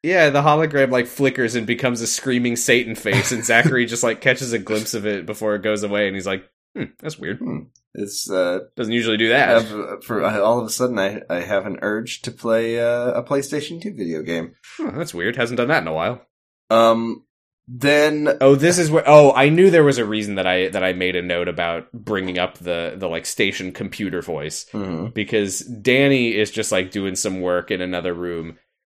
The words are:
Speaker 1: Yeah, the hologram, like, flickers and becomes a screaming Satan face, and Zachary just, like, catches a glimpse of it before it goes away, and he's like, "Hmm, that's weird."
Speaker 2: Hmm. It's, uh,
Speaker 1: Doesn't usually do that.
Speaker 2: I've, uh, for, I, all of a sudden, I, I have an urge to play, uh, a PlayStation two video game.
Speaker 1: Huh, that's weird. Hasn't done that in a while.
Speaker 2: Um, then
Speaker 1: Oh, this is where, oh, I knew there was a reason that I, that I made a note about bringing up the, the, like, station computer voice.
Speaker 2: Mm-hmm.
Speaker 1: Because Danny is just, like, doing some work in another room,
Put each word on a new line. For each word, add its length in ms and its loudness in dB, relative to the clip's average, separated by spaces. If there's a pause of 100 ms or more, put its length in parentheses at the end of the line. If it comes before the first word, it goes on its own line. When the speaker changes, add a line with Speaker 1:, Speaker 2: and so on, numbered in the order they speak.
Speaker 1:
Yeah, 260 4
the 120 2
hologram, 500 4
like, 160 2
flickers 480 0
and 120 -2
becomes 340 -2
a 60 -4
screaming 480 -2
Satan 400 0
face, 360 0
and 140 -4
Zachary 400 4
just, 180 -4
like, 180 -2
catches 320 0
a 60 -2
glimpse 340 -4
of 120 -6
it 200 -4
before 300 -4
it 80 -8
goes 200 -2
away, 240 0
and 80 -4
he's 120 -8
like, 180 -6 (300)
"Hmm, 100 -8 (140)
that's 200 -12
weird." 200 -8
Speaker 2:
Hmm. 180 -8 (380)
It's, 340 -8
uh, 300 -2 (160)
Speaker 1:
Doesn't 180 -6
usually 240 0
do 120 -4
that. 200 2
Speaker 2:
I've, 240 2
uh, 280 -10
for, 220 -4
I, 160 -2
all 200 2
of 80 -6
a 20 -12
sudden, 300 -2
I, 280 -4
I 140 -4
have 240 -2
an 160 -8
urge 400 -6
to 100 -10
play, 480 -2
uh, 340 0
a 100 -4
PlayStation 580 -6
two 140 -10
video 260 -6
game. 320 -6 (240)
Speaker 1:
Huh, 180 -6
that's 180 -8
weird. 220 -4
Hasn't 220 -2
done 120 0
that 120 2
in 60 -8
a 60 -4
while. 280 -4 (480)
Speaker 2:
Um, 560 2 (420)
then 760 2
Speaker 1:
Oh, 120 8
this 240 4
is 140 2
where, 160 2
oh, 260 10
I 160 6
knew 220 8
there 120 8
was 140 6
a 80 0
reason 300 -4
that 100 0
I, 240 2
that 140 -2
I 100 2
made 220 -2
a 80 0
note 240 -2
about 440 -4
bringing 460 -4
up 220 -2
the, 360 -4
the, 140 -6
like, 160 -6
station 460 -4
computer 500 -6
voice. 500 -8
Speaker 2:
Mm-hmm. 360 -6
Speaker 1:
Because 540 -2
Danny 760 0
is 140 0
just, 200 -4
like, 200 -2
doing 240 -4
some 260 -4
work 300 -2
in 100 -2
another 320 -4
room, 460 -8 (280)